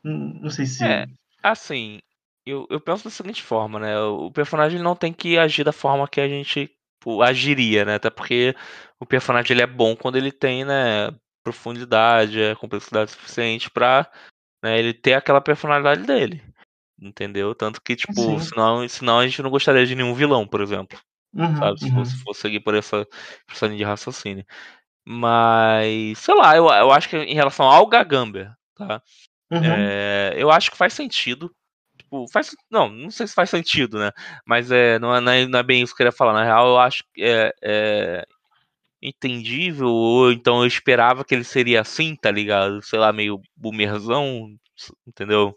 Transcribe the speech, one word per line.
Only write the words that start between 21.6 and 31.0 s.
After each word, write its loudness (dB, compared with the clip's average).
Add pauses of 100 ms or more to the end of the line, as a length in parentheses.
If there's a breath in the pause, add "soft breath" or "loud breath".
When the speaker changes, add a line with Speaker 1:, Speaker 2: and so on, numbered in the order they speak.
Speaker 2:
Se -8
Speaker 1:
uhum. 0
Speaker 2:
fosse, -2
fosse -12
seguir -6
por -2
essa, -4 (420 loud breath)
por -20
essa -4
linha -4
de -4
raciocínio. -8 (640 loud breath)
Mas, 2
sei 0
lá, 8
eu, 6
eu 6
acho 4
que -8
em -6
relação 2
ao 8
Gagamba, 0 (220)
tá? -8 (500 soft breath)
Speaker 1:
Uhum. 0
Speaker 2:
É, 0
eu 2
acho 4
que -20
faz 0
sentido. -8 (460)